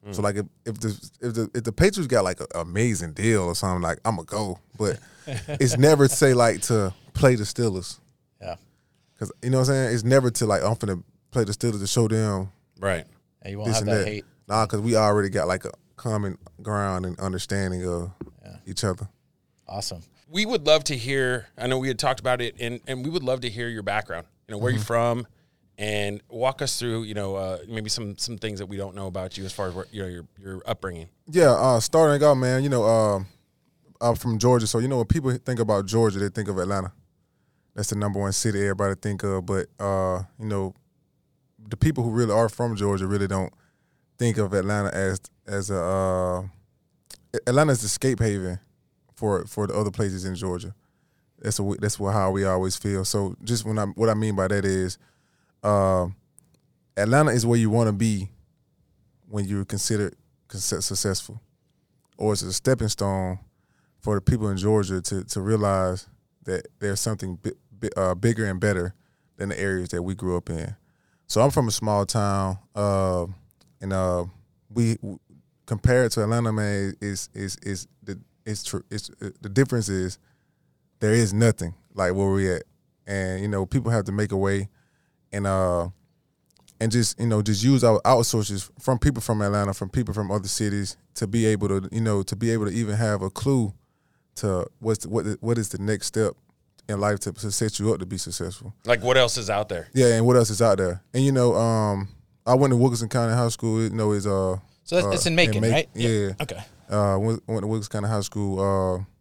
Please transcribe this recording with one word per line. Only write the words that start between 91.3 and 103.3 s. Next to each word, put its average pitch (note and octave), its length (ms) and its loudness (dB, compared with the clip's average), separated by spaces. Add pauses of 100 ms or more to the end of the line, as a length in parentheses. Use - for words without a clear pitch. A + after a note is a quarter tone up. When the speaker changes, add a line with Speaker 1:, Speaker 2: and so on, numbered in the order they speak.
Speaker 2:
able G#2 220 2
to, F#2+ 220 -2
you A2+ 100 -2
know, G#2+ 220 2
to G2 140 -6
be A2+ 140 0
able A2 160 0
to F#2+ 60 -2
even G#2+ 220 -2
have G#2+ 280 0
a F#2+ 80 -4
clue B2 420 0 (640)
to F#2+ 300 -2 (120)
what's A2 260 -2
the, - 40 -12
what, G2+ 180 -2 (140)
what A2+ 180 0
is G#2+ 120 -4
the F#2 80 -8
next G2+ 280 -2
step A2 280 0 (540)
in G2+ 120 -2
life G#2 200 2
to, F#2 120 -6
to G#2 180 -8
set - 280 -2
you G#2+ 140 2
up - 80 0
to F2+ 60 -8
be F#2 100 -8
successful. - 560 -8 (120)
Speaker 1:
Like, A#2+ 180 2
what B2+ 140 4
else B2 200 4
is G#2+ 140 -4
out G#2 180 -2
there? E2+ 240 -6
Speaker 2:
Yeah, B2 220 6
and A2+ 100 4
what B2 120 8
else A2+ 140 6
is G#2 120 0
out G#2 160 6
there? F#2 240 0 (100)
And, C3 120 2
you C#3 80 4
know, B2 220 4
um, G#2+ 540 2 (380)
I B2 80 6
went C3+ 180 6
to B2 40 6
Wilkinson A#2 320 4
County A#2 260 0